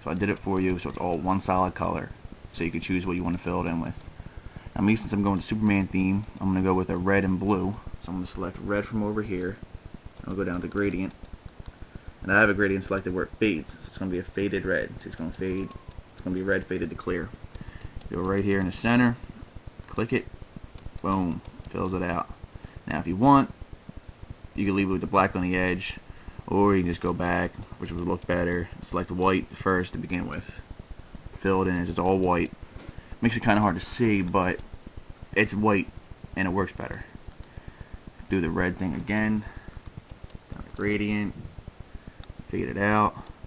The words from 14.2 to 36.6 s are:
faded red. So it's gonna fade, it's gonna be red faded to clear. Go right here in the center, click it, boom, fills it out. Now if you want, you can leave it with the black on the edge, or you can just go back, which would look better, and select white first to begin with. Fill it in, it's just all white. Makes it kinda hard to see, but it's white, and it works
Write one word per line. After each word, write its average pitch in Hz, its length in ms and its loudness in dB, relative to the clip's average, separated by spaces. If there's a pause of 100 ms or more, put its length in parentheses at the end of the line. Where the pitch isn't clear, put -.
faded 98 420 -2
red. 90 240 0 (100)
So - 60 -16
it's - 100 -10
gonna 80 140 -6
fade, 92 400 -4 (440)
it's - 100 -18
gonna 90 100 -2
be 92 80 0
red 95 240 2
faded 87 240 -2
to - 60 -8
clear. 90 340 -2 (800)
Go 92 120 -4
right 98 220 2
here 98 160 4
in 95 60 2
the 90 60 0
center, 120 440 4 (720)
click - 240 -2
it, - 140 2 (800)
boom, 90 360 0 (300)
fills 92 240 -2
it 92 80 0
out. 87 260 -2 (600)
Now 78 120 -2
if - 60 -4
you 85 100 -2
want, 269 380 8 (1000)
you 98 100 0
can 98 100 2
leave 98 140 2
it 95 40 2
with 92 80 0
the - 60 -4
black 95 280 4
on 90 80 0
the 90 120 2
edge, 92 420 0 (500)
or 101 280 6
you 95 60 6
can 87 80 2
just 85 100 -2
go 90 140 0
back, 87 420 0 (220)
which 87 140 -8
would 87 160 -4
look 90 180 -2
better, 87 480 0
and - 120 -14
select 90 260 -4
white 92 340 4 (100)
first 92 380 0
to - 60 -6
begin 87 280 -4
with. - 340 -8 (800)
Fill 95 200 4
it 92 60 4
in, 90 100 2
it's 87 120 0
just 85 100 -2
all 92 180 4
white. 87 340 4 (720)
Makes 113 160 4
it 214 60 -4
kinda 107 180 6
hard 92 180 4
to - 60 -10
see, 107 380 2
but 90 360 2 (760)
it's 104 180 4
white, 101 360 4 (460)
and 95 120 2
it 87 40 0
works 92 220 0